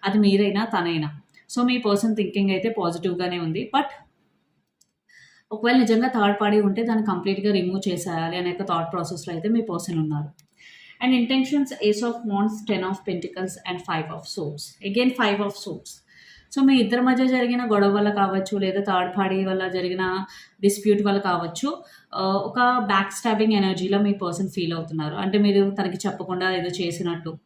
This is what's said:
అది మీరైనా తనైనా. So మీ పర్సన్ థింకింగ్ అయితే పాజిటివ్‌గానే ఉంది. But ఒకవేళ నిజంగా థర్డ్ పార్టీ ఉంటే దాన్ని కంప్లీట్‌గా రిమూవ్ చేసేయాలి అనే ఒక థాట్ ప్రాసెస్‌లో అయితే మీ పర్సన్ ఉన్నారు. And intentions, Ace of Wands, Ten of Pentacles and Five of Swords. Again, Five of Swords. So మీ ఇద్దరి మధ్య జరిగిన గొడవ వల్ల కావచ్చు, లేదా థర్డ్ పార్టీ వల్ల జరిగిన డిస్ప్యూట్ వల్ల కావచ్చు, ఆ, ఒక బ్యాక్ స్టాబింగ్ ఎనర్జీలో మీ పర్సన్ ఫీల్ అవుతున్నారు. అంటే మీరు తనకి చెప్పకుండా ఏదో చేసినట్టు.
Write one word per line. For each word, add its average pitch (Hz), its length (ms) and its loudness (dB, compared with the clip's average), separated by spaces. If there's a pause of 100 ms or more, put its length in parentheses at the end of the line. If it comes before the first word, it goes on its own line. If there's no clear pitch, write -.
అది 208 180 2
మీరైనా 202 380 4 (120)
తనైనా. 165 340 -2 (400)
So 247 200 -2
మీ 247 60 2 (100)
పర్సన్ 208 340 2
థింకింగ్ 196 340 0
అయితే 190 160 0 (100)
పాజిటివ్‌గానే 175 680 -2
ఉంది. 170 180 -4 (120)
But - 140 2 (1600)
ఒకవేళ 233 300 2
నిజంగా 226 320 4
థర్డ్ 202 260 2
పార్టీ 208 280 4
ఉంటే 196 200 0
దాన్ని 220 220 2
కంప్లీట్‌గా 196 480 0
రిమూవ్ 185 300 0
చేసేయాలి 175 520 -2
అనే 180 140 -2
ఒక 190 160 -6
థాట్ 165 240 -2
ప్రాసెస్‌లో 180 400 -6
అయితే 165 220 -4
మీ 226 60 2 (100)
పర్సన్ 170 320 -4
ఉన్నారు. 151 260 -4 (680)
And 254 200 2
intentions, 269 500 2 (180)
Ace 208 200 2
of 233 80 -2 (160)
Wands, 208 240 0 (140)
Ten 185 200 0
of 196 80 -4 (100)
Pentacles 185 460 -6 (160)
and 180 80 -6 (120)
Five 160 260 -4
of 156 80 -14 (100)
Swords. 147 320 -8 (240)
Again, 247 300 2
Five 202 280 2
of 202 60 -6 (100)
Swords. - 280 -12 (600)
So 277 160 -4
మీ 269 60 8 (100)
ఇద్దరి 240 260 2
మధ్య 254 140 4 (120)
జరిగిన 247 260 0 (120)
గొడవ 202 240 4
వల్ల 202 120 2 (120)
కావచ్చు, 190 340 0 (100)
లేదా 190 240 0
థర్డ్ 359 260 0
పార్టీ 190 240 0 (120)
వల్ల 190 120 -2 (140)
జరిగిన 180 260 -2 (640)
డిస్ప్యూట్ 202 420 4
వల్ల 196 220 2
కావచ్చు, 170 400 -2 (500)
ఆ, 190 40 -2 (260)
ఒక 247 100 -4 (320)
బ్యాక్ 196 280 0
స్టాబింగ్ 220 420 2
ఎనర్జీలో 190 460 2
మీ 196 60 2 (120)
పర్సన్ 175 300 -4
ఫీల్ 165 240 -2
అవుతున్నారు. 156 440 -6
అంటే 196 240 2
మీరు 196 160 6 (160)
తనకి 180 260 -2
చెప్పకుండా 180 440 -4 (100)
ఏదో 175 120 -4 (100)
చేసినట్టు. 170 520 -4 (120)